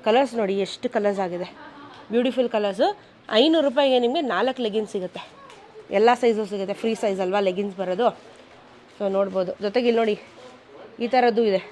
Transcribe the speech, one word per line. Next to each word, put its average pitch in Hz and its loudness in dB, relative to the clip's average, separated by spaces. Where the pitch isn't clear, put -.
ಕಲರ್ಸ್ 233 2
ನೋಡಿ, 196 -2
ಎಷ್ಟು 202 -4
ಕಲರ್ಸ್ 202 -2
ಆಗಿದೆ, 180 -4
ಬ್ಯೂಟಿಫುಲ್ 240 0
ಕಲರ್ಸು. 214 0
ಐನೂರು 285 4
ರೂಪಾಯಿಗೆ 262 2
ನಿಮ್ಗೆ 247 0
ನಾಲ್ಕು 247 -2
ಲೆಗಿನ್ಸ್ 214 -2
ಸಿಗುತ್ತೆ, - -8
ಎಲ್ಲ 220 4
ಸೈಜು 226 0
ಸಿಗುತ್ತೆ, 196 -6
ಫ್ರೀ 226 -2
ಸೈಜ್ 196 -2
ಅಲ್ವಾ 190 0
ಲೆಗಿನ್ಸ್ 190 -2
ಬರೋದು. 185 0
So 196 -2
ನೋಡ್ಬೋದು. 190 -2
ಜೊತೆಗೆ 233 0
ಇಲ್ಲಿ 233 2
ನೋಡಿ, 214 0
ಈ 233 -4
ಥರದ್ದು 240 4
ಇದೆ 196 2